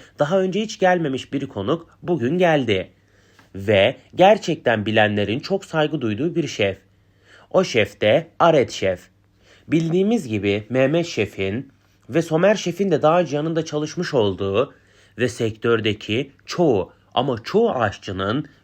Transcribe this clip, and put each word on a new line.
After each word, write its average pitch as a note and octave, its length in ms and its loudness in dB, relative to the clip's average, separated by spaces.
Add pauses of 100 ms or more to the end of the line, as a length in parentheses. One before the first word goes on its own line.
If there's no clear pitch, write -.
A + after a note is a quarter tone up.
(180)
daha E3 220 0
önce F#3+ 200 -2
hiç A3 180 -8
gelmemiş E3 540 0
bir C#3 140 -4
konuk A2+ 560 -6
bugün D3+ 360 -2
geldi. C3 520 2 (640)
Ve G2+ 420 2 (180)
gerçekten D#3 720 2
bilenlerin G#2+ 540 0
çok G3 240 -6
saygı D#3 360 -2
duyduğu B2 340 -4
bir D#3 140 -4
şef. G2 300 -2 (720)
O F#3 140 2
şef - 360 0
de C3 260 2 (120)
Aret D#3 320 4
Şef. F#2 380 -4 (600)
Bildiğimiz E3 600 0
gibi G#2 400 -2
Mehmet C#3+ 380 0
Şef'in G2+ 680 -4 (380)
ve D#3 120 0
Somer E3+ 320 2
Şef'in F#3+ 360 -4
de C#3+ 120 2
daha D#3+ 180 4
önce D3 160 -2
yanında D#3+ 280 -4
çalışmış D3+ 500 -6
olduğu G2+ 600 0 (440)
ve A#2+ 100 0
sektördeki A2 1040 -2 (160)
çoğu B2 460 0 (220)
ama B2 300 -2
çoğu A3 260 0
aşçının G#2+ 760 -4 (180)